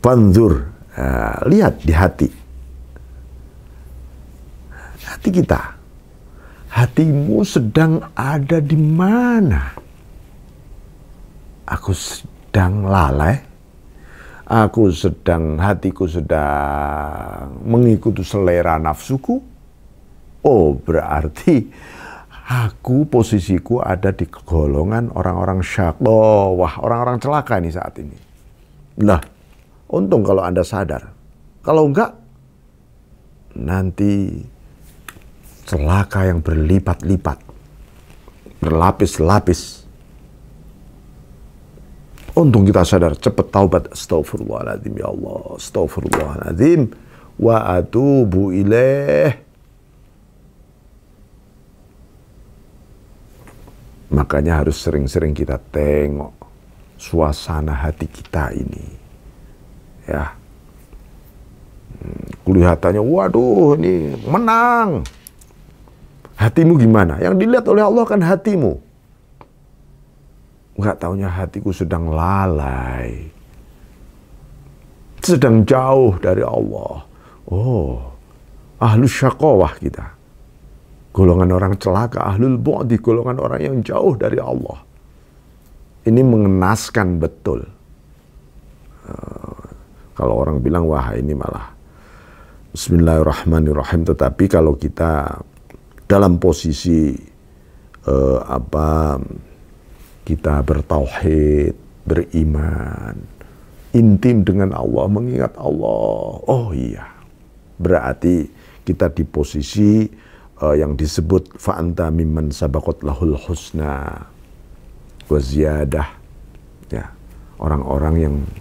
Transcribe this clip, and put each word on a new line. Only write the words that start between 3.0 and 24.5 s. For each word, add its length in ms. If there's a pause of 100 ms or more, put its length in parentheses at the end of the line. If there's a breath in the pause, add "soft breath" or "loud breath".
Hati 320
kita. 400 (960 loud breath)
Hatimu 720
sedang 720
ada 480
di 160
mana? 920 (1900)
Aku 240
sedang 960
lalai. 480 (1120 loud breath)
Aku 480
sedang, 640
hatiku 480
sedang 1600
mengikuti 560
selera 560
nafsuku. 560 (1120)
Oh, 240
berarti 960 (800 loud breath)
aku, 640
posisiku 720
ada 320
di 80
golongan 880